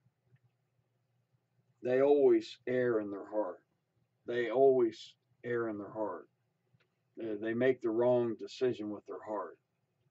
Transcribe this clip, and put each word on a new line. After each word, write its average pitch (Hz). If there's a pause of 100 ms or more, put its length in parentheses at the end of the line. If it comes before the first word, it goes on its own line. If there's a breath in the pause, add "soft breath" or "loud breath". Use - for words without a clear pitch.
(1800)
They 127
always 135 (100)
err 123
in 101
their 95
heart. 104 (680)
They 120
always 127 (300)
err 120
in 107
their 98
heart. 107 (920)
They, 110
they 113
make 127
the 120
wrong 120
decision 104
with 101
their -
heart. 104 (540)